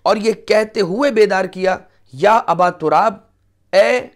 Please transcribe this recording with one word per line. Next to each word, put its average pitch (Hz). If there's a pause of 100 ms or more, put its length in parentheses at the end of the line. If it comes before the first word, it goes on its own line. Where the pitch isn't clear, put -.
और 208
ये 220
कहते 214
हुए 208
बेदार 196
किया, 185 (340)
"या 185
अबा 180
तुराब, 175 (460)
ए 233